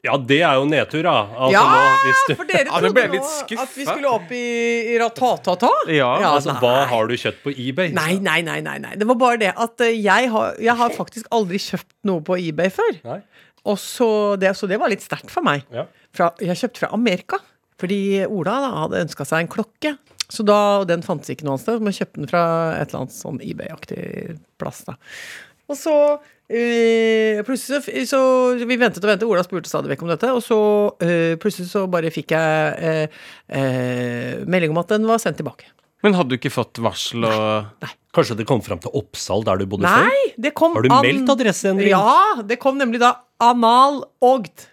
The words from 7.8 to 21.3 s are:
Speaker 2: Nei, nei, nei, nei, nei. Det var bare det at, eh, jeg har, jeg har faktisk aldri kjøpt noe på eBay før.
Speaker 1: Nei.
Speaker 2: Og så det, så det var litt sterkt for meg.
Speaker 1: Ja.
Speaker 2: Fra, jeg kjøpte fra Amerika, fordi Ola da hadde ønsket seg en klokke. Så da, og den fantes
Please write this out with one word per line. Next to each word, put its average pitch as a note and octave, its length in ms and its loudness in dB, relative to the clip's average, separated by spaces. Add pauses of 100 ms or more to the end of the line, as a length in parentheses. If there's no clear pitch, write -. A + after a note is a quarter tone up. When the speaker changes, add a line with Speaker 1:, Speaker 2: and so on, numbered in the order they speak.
Speaker 2:
Nei, F3 260 0
nei, F3 240 0
nei, D#3 180 -6
nei, D3 180 -8
nei. C3+ 180 -12
Det G#3 100 -2
var B3 80 4
bare A#3+ 240 2
det G3 180 0
at, A3+ 240 -4
eh, A#3 220 2
jeg G3+ 280 2
har, A3 280 -2
jeg A3+ 180 2
har A#3+ 140 0
faktisk - 400 -12
aldri G3+ 280 -2
kjøpt - 360 -8 (100)
noe F#3 160 0
på F3+ 160 -2
eBay E3+ 340 -2
før. G4+ 340 -2
Speaker 1:
Nei. C#3 160 -10 (460)
Speaker 2:
Og G#3 120 -2
så G#3 600 0
det, F#3+ 180 2
så G#3 120 -6
det G3 100 -2
var D4 120 0
litt G3 100 -2
sterkt - 300 -10
for F4+ 100 -4
meg. D3 220 0 (100)
Speaker 1:
Ja. B2+ 140 -8 (260)
Speaker 2:
Fra, E3+ 260 0
jeg F3+ 160 -4
kjøpte A3+ 260 -6
fra - 120 -4
Amerika, A3 460 -2 (420)
fordi G3 480 0
Ola G3+ 320 -2
da C4+ 100 -4 (120)
hadde F3 260 -2
ønsket - 180 -10
seg D#3+ 140 0
en E3 80 -4
klokke. - 480 -6 (320)
Så - 160 -6
da, G3+ 360 4
og F#3+ 60 -2
den E3+ 140 0
fantes D#3+ 300 -6